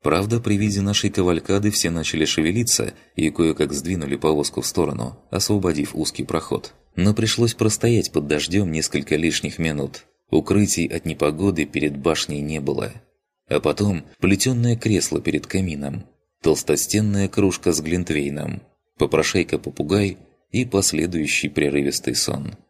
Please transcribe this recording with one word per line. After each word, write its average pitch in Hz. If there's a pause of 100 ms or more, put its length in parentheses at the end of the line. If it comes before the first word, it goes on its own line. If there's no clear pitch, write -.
Правда, 98
при 104
виде 101
нашей 101
кавалькады 95
все 87
начали 80
шевелиться 87 (220)
и 120
кое-как 76
сдвинули 71
повозку 73
в -
сторону, 67 (120)
освободив 90
узкий 76
проход. - (220)
Но 101
пришлось 113
простоять 110
под 73
дождем 82
несколько 78
лишних 80
минут. 73 (260)
Укрытий 95
от -
непогоды 78
перед 71
башней 73
не 76
было. 69 (560)
А 73
потом 90 (140)
плетеное 117
кресло 90
перед -
камином, 76 (360)
толстостенная 98
кружка 92
с 78
глинтвейном, 76 (360)
попрошайка-попугай 78 (320)
и 123
последующий 87
прерывистый 71
сон. - (140)